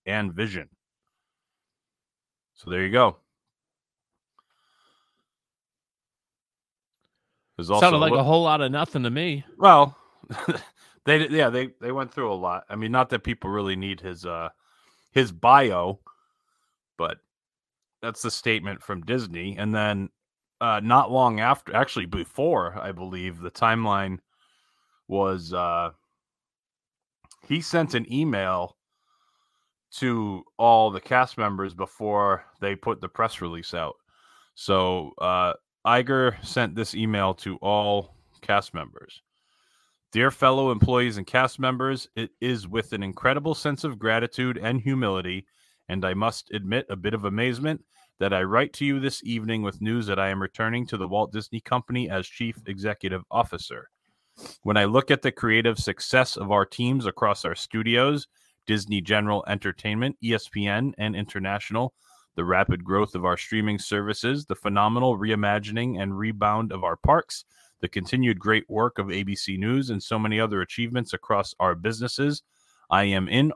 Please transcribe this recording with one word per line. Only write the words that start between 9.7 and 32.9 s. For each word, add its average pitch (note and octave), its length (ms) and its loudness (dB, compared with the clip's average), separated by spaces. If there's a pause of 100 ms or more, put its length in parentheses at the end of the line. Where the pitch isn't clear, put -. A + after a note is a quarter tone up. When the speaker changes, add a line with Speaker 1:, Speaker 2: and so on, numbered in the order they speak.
Speaker 1:
<laughs> - 540 -12
they, D3+ 220 4
yeah, C#3+ 220 4
they, B2+ 200 -2 (120)
they A#2+ 100 -6
went C3 220 -6
through A#2+ 180 -2
a G2 40 -2
lot. F2+ 340 -4
I G2+ 60 -8
mean, A2 160 -4
not B2+ 180 4
that A#2 140 -2
people A2 260 -6
really G2 260 -2
need F#2+ 240 -6
his, F2+ 260 -12
uh, E2 240 -8 (600)
his B2+ 200 2
bio, G2 680 4 (960)
but E2 200 -4 (840)
that's A2+ 200 -8
the A#2+ 80 -4
statement G2+ 540 -4
from F#2 180 -8
Disney. F#2+ 560 -6
And G#2+ 160 -2
then, G#2 360 0 (520)
uh, A2 220 0
not A#2+ 280 6
long B2 280 4
after, A#2+ 360 0
actually A2+ 300 0
before, F#2+ 760 -2
I G2 120 -8
believe, F#2 480 -8
the F2 100 -10
timeline G#2 720 0 (880)
was, F#2+ 440 -2
uh, E2+ 400 -2 (1600)
he D#3 120 -2
sent E3 360 0
an B2 180 -4
email G2 640 -2 (1160)
to A2 500 -4 (140)
all A2+ 340 6
the F#2+ 100 -8
cast - 380 0
members G2 340 -4
before G2+ 720 -2 (180)
they G2 140 -4
put A2 260 -6